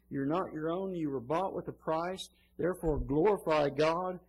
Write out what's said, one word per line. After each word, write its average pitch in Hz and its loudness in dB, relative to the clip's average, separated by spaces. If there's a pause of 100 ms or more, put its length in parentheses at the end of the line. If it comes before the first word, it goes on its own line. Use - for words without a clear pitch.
(100)
You're 139 -2
not 170 0
your 156 -2
own. 190 -2
You 156 -2
were 135 -2
bought 160 -2
with 170 -6
a 139 -8
price. 170 -4 (300)
Therefore, 165 0
glorify 151 4
God 165 0